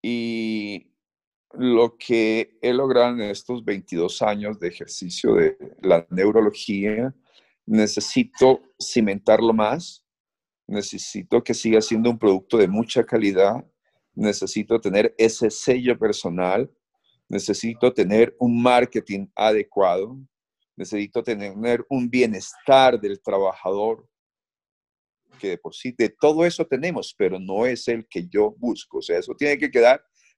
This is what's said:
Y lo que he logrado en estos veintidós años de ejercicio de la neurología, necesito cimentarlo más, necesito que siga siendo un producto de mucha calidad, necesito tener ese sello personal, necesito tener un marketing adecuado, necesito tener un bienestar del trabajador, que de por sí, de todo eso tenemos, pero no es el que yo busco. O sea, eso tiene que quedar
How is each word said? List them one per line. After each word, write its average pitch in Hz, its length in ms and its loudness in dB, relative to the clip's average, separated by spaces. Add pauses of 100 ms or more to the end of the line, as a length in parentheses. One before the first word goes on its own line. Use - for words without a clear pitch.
Y 110 880 -6 (640)
lo 120 420 2
que 110 640 -2
he 123 140 0
logrado 123 400 2
en 117 80 -6
estos 110 420 -8
veintidós 92 560 -4
años 104 400 -4
de 87 80 -6
ejercicio - 640 -4
de 80 220 2 (240)
la 85 300 2
neurología, 107 1040 0 (500)
necesito 110 960 2 (160)
cimentarlo 110 760 2
más, 113 500 -4 (640)
necesito 104 760 -4
que 120 120 -6
siga 110 260 2
siendo 113 300 0
un 117 80 -6
producto 101 400 2
de 95 100 6
mucha 113 380 -2
calidad, 101 580 2 (500)
necesito 107 640 -2
tener 104 380 0
ese 113 320 2
sello 123 500 0
personal, 92 720 -2 (600)
necesito 113 640 -2
tener 107 440 2
un 120 240 0
marketing 120 720 0
adecuado, 104 840 0 (580)
necesito 104 460 -6
tener 110 680 -4
un 123 220 -4
bienestar 123 880 2
del 101 220 -6
trabajador, 98 840 -4 (1300)
que 101 100 -8
de 87 100 -4
por - 160 -16
sí, 127 220 -12
de - 140 0
todo 156 340 2
eso 170 220 -2
tenemos, 135 500 -6
pero 92 220 0
no 95 260 -4
es 123 240 -4
el 117 180 -4
que 90 220 -10
yo 104 300 0
busco. - 400 -8
O - 40 -8
sea, 107 160 -2
eso 120 160 -8
tiene 147 220 -2
que 143 140 -4
quedar 123 340 4 (340)